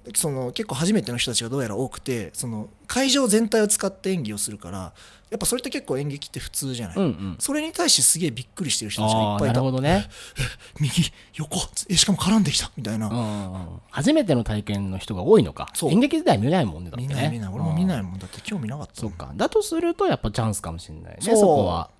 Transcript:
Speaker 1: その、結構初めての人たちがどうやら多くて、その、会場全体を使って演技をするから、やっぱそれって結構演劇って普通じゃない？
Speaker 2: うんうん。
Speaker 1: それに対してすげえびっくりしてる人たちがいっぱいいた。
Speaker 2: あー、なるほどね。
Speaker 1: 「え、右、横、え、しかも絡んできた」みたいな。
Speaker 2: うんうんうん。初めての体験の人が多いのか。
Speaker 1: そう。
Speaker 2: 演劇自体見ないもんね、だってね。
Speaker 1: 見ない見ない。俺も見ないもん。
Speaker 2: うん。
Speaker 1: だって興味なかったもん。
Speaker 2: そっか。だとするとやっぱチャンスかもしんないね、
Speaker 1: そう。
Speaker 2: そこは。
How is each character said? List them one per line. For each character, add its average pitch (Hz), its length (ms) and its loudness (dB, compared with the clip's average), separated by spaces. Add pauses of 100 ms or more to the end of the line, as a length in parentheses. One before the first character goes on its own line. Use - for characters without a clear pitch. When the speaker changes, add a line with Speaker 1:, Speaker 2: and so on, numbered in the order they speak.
(140)
Speaker 1:
そ 156 160 0
の、 127 220 -4
結 214 160 -6
構 131 80 -6
初 170 160 2
め 214 100 2
て - 80 -6
の 120 80 -4
人 123 140 -2
た - 20 -2
ち - 80 0
が 113 80 -6
ど 135 80 -2
う 135 40 0
や 113 60 -2
ら 101 80 -6
多 131 120 -2
く - 120 -12
て、 113 320 -4
そ - 140 -6
の、 110 220 -6 (180)
会 262 240 2
場 269 160 4
全 214 220 4
体 226 120 2
を 208 60 4
使 208 180 0
っ 190 60 0
て 190 220 -6
演 175 100 -2
技 107 100 -6
を 101 60 -8
す - 120 -4
る 104 80 -10
か 87 120 -12
ら、 95 240 -10 (340)
や 226 80 -8
っ - 20 -4
ぱ - 80 -2
そ 233 100 0
れ 254 40 -2
っ - 20 -12
て 269 80 -6
結 - 180 -8
構 131 100 0
演 147 100 -2
劇 143 200 -8
っ - 20 -20
て - 80 -12
普 - 140 -12
通 135 200 -4
じ 117 120 -6
ゃ - 20 -6
な - 80 -8
い？ - 40 -4
Speaker 2:
う - 20 2
ん - 20 4
う 180 60 4
ん。 92 320 -4
Speaker 1:
そ - 120 -2
れ 302 80 0
に 320 120 -6
対 349 180 0
し - 60 6
て - 60 4
す - 180 4
げ 180 80 0
え - 20 -2
び 120 140 -10
っ - 100 -20
く - 80 -8
り 139 80 -2
し - 80 0
て 110 60 -6
る 104 80 -6
人 107 100 -2
た 107 60 2
ち 110 40 4
が 107 200 2
い 101 40 -2
っ - 40 -2
ぱ 139 80 2
い - 20 2
い - 20 2
た。 123 60 4
Speaker 2:
あ 131 40 2
ー、 - 20 0
な 131 60 2
る - 20 -2
ほ - 0 -
ど 131 100 0
ね。 180 240 2 (320)
Speaker 1:
「え、 139 40 -2 (360)
右、 147 340 0 (220)
横、 - 240 -6 (300)
え、 180 80 2
し - 80 6
か 202 80 2
も 165 60 2
絡 214 200 4
ん 196 60 6
で 139 80 0
き - 80 0
た」 - 180 -6
み 123 60 -8
た 110 100 -2
い 110 40 -2
な。 107 100 -2
Speaker 2:
う 104 40 -4
ん - 0 -
う 117 60 -2
ん 104 360 -4
う - 20 -8
ん。 85 240 -10 (100)
初 202 220 4
め 311 120 6
て 156 120 4
の 113 80 2
体 107 180 -2
験 98 300 -2
の 92 60 -4
人 101 180 -6
が 90 80 -4
多 202 160 8
い - 20 6
の 76 100 0
か。 - 220 -10
Speaker 1:
そ 160 140 0
う。 - 20 2
Speaker 2:
演 175 80 6
劇 285 200 4
自 339 60 -4
体 135 140 4
見 113 100 2
な 180 120 4
い 139 40 4
も 80 140 -4
ん 90 60 -10
ね、 85 60 -12
だ 127 60 -10
っ 120 40 -6
て 131 80 -4
ね。 - 0 -
Speaker 1:
見 139 120 -4
な - 40 0
い - 80 0
見 117 80 -6
な 98 100 -6
い。 - 20 -8
俺 139 120 -4
も 156 100 0
見 175 100 2
な 180 140 2
い 101 60 -4
も 90 60 -10
ん。 - 20 -10
Speaker 2:
う 95 40 -10
ん。 - 40 -8
Speaker 1:
だ 90 80 -14
っ - 20 -16
て - 100 -16
興 196 200 -8
味 110 80 -6
な 139 100 -6
か 143 60 -8
っ - 100 -14
た - 80 -10
も 113 60 -4
ん。 - 20 -6
Speaker 2:
そ 87 60 -12
っ - 20 -14
か。 - 160 -12
だ 254 140 0
と 427 140 2
す 330 180 -2
る 339 160 0
と 392 100 2
や 160 80 2
っ - 60 -4
ぱ 110 100 -2
チ 113 100 -2
ャ 113 60 2
ン 104 80 0
ス - 80 -6
か 85 80 -8
も 85 80 -10
し - 140 -14
ん 82 100 -14
な 85 80 -16
い 82 60 -16
ね、 - 40 -18
Speaker 1:
そ 220 120 2
う。 226 40 8
Speaker 2:
そ 208 60 8
こ 147 240 6
は。 85 340 -2